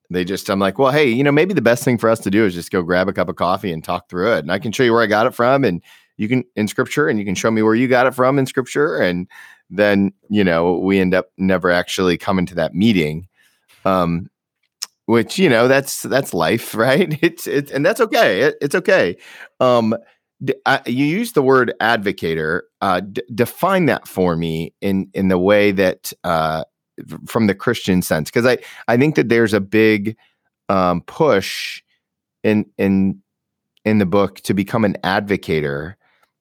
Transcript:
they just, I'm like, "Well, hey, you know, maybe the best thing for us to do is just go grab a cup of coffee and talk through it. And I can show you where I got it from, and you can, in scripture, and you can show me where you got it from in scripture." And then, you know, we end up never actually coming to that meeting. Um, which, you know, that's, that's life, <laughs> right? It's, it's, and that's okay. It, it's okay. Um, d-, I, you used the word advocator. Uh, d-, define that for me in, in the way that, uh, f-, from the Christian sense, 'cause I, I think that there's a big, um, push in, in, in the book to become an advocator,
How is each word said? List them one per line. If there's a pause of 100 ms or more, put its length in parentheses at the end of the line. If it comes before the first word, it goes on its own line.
they
just,
I'm
like,
"Well,
hey,
you
know,
maybe
the
best
thing
for
us
to
do
is
just
go
grab
a
cup
of
coffee
and
talk
through
it.
And
I
can
show
you
where
I
got
it
from,
and (360)
you
can, (120)
in
scripture,
and
you
can
show
me
where
you
got
it
from
in
scripture."
And (420)
then, (160)
you
know,
we
end
up
never
actually
coming
to
that
meeting. (580)
Um, (800)
which,
you
know,
that's,
that's
life,
<laughs>
right?
It's,
it's,
and
that's
okay.
It,
it's
okay. (420)
Um, (460)
d-, (120)
I,
you
used
the
word
advocator. (180)
Uh,
d-, (100)
define
that
for
me
in,
in
the
way
that, (100)
uh, (360)
f-,
from
the
Christian
sense,
'cause
I, (280)
I
think
that
there's
a
big, (540)
um,
push (640)
in, (120)
in, (600)
in
the
book
to
become
an
advocator, (460)